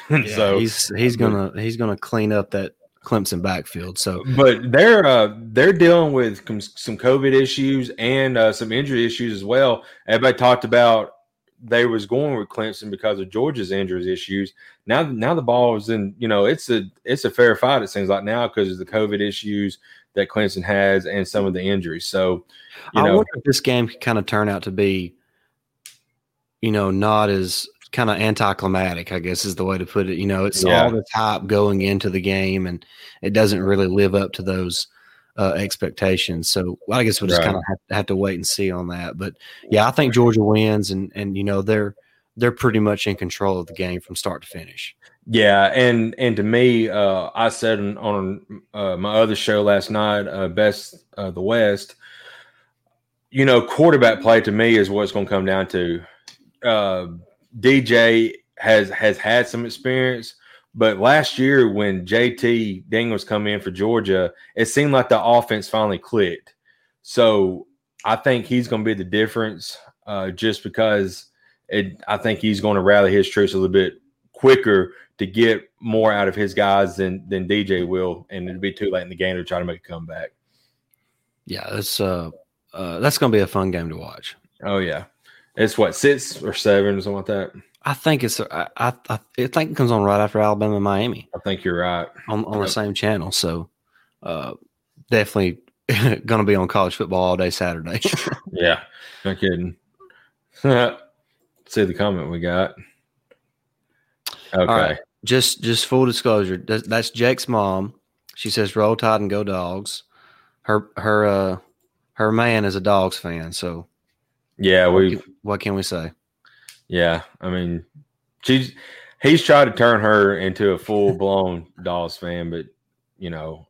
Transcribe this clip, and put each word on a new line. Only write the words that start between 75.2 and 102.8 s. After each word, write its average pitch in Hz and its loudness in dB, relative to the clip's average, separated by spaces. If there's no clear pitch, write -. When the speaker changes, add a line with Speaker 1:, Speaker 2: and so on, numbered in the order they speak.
Speaker 1:
get 110 2
more 110 0
out 101 2
of 95 -2
his 101 -4
guys 98 2
than, 95 -4
than 95 -4
D 101 0
J 92 0
will, 90 -4
and 92 -12
it'll 92 -12
be 98 -6
too 101 -6
late 92 -4
in 90 -18
the 92 -16
game 92 -2
to 90 -8
try 87 -6
to 87 -6
make 85 -10
a - -20
comeback. 82 -14
Speaker 2:
Yeah, - -12
that's, 104 -6
uh, 90 -4
uh, 87 -10
that's 139 0
gonna 127 2
be 107 6
a 98 2
fun 95 -2
game 85 -6
to 80 -12
watch. - -16
Speaker 1:
Oh, 98 -2
yeah. 85 -4
It's 107 0
what, 95 2
six - 0
or 101 -8
seven 101 2
or 95 -6
something 101 -6
like 95 -10
that? 98 -6
Speaker 2:
I 143 -2
think 139 0
it's, 110 -2
I, 85 -8
I, 123 -2
I 110 -6
think 143 -2
it 156 -10
comes 123 2
on 110 2
right 101 2
after 107 0
Alabama 107 0
and 101 -2
Miami 101 -2
Speaker 1:
I 85 -10
think 98 -6
you're 90 -2
right. 87 -4
Speaker 2:
on, 107 -4
on 101 -10
the 104 -4
Speaker 1:
Yep. 98 -4
Speaker 2:
same 104 -4
channel. 98 -4
So, 85 -4
uh, 78 -10
definitely 101 0
<laughs> 113 0
gonna 110 2
be 101 2
on 92 0
college 92 -2
football 92 -2
all 90 0
day 90 -2
Saturday. 85 -6
<laughs> - -12
Speaker 1:
Yeah, 87 0
no 98 -4
kidding. 90 -4
<laughs> - -20
See - -2
the 90 -2
comment 90 -4
we 85 -8
got. 87 -2